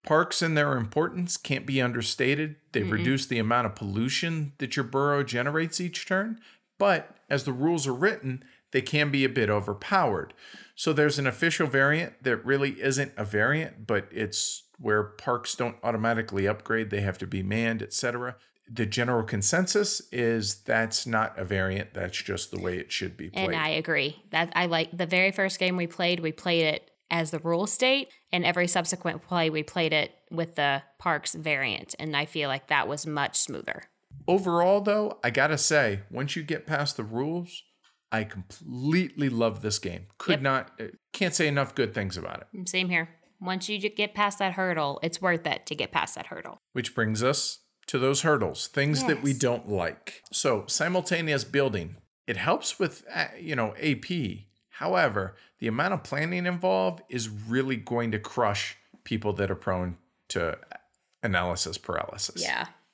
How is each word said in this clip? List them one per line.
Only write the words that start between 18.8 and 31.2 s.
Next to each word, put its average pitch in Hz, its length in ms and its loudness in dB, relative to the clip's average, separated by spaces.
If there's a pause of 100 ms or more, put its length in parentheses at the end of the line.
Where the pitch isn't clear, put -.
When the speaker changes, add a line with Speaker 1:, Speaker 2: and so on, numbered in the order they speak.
Speaker 1:
general 120 360 0
consensus 175 880 0
is 113 540 0
that's 113 420 0
not 110 320 0
a 95 60 -4
variant. 95 500 -2
That's 95 260 -4
just - 300 -4
the 95 100 -6
way 90 180 -2
it - 120 -10
should 92 260 -6
be 78 180 -10
Speaker 2:
And 190 160 0
Speaker 1:
played. 160 40 -2
Speaker 2:
I 156 140 0
agree. 156 520 -2 (100)
That 165 260 0
I 175 100 2
like, 165 300 0
the 175 100 -2
very 185 240 4
first 190 300 -2
game 185 160 2
we 175 100 0
played, 175 320 0
we 160 140 -2
played 170 320 2
it - 240 -2 (220)
as 170 200 0
the 160 100 -4
rule 170 260 0
state, 262 420 2 (240)
and 175 100 2
every 175 240 2
subsequent 175 560 0
play 165 280 2
we 156 120 -2
played 160 300 0
it 151 200 2 (180)
with 165 240 -4
the 143 280 2 (160)
parks 156 360 -2